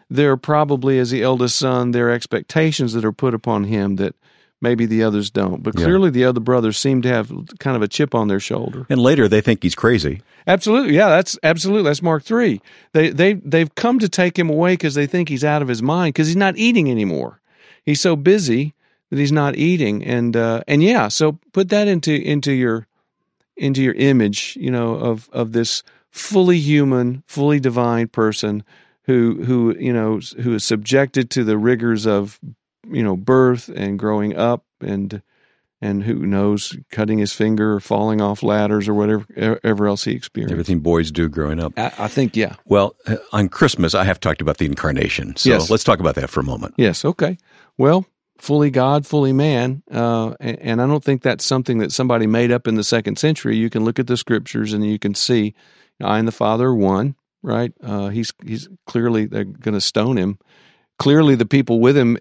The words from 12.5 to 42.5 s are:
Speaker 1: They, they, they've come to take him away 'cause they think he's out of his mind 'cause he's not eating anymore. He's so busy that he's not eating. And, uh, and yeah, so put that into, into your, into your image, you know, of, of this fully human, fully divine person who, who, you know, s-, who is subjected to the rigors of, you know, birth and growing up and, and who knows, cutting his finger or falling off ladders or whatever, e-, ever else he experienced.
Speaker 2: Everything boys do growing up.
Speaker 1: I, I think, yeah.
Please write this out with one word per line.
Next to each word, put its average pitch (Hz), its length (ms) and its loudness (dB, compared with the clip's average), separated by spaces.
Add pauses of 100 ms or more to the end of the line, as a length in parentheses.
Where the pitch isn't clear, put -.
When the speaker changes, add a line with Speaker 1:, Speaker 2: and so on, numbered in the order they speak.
Speaker 1:
They, 156 180 4
they, 185 240 2
they've 160 400 0
come 247 260 0
to 214 80 2
take 180 300 0
him 170 120 0
away 175 260 2
'cause 147 180 -4
they 143 120 0
think 170 240 -2
he's 135 140 -2
out 151 180 2
of 135 60 -2
his 117 140 -2
mind 156 320 0
'cause 156 120 0
he's 170 100 0
not 196 220 0
eating 220 320 2
anymore. 85 500 -2 (440)
He's 147 160 0
so 170 140 2
busy 147 600 2 (360)
that 139 80 -2
he's 143 140 2
not 143 240 2
eating. 143 480 0
And, 120 320 0
uh, 113 320 0
and 147 140 4
yeah, 185 260 2
so 156 300 0 (140)
put 190 180 0
that 208 180 2
into, 160 260 0
into 143 380 -2
your, 117 340 -2 (720)
into 135 260 -2
your 127 120 2
image, 120 680 2
you 139 100 -4
know, 117 240 -2
of, 117 380 -4
of 117 200 -4
this 117 300 -2 (280)
fully 180 480 2
human, 135 680 2
fully 147 340 0
divine 120 480 0
person 107 540 -2 (420)
who, 120 400 2
who, 120 340 0
you 127 140 -2
know, 110 260 0
s-, - 220 -12
who 120 140 -2
is 98 100 -4
subjected 123 640 0
to 127 140 -2
the 107 140 0
rigors 113 480 0
of, 104 320 0 (520)
you 139 120 -2
know, 98 140 0
birth 123 520 2
and 101 300 -6
growing 104 380 -2
up 117 280 -2 (160)
and, 98 420 -8 (580)
and 101 240 -4
who 110 220 -2
knows, 101 500 0 (140)
cutting 110 280 -2
his 101 140 -2
finger 107 420 0
or 98 60 -2
falling 107 400 -2
off 104 220 -2
ladders 104 460 0
or 107 60 0
whatever, 104 300 0 (120)
e-, 110 280 0
ever 104 220 2
else 101 180 -2
he 110 80 -4
experienced. 113 400 -8
Speaker 2:
Everything 85 280 -2
boys 82 300 0
do 82 180 -2
growing 76 320 -4
up. 78 160 -6
Speaker 1:
I, 117 220 -6
I 104 100 -6
think, 127 280 -2
yeah. 110 180 -2 (100)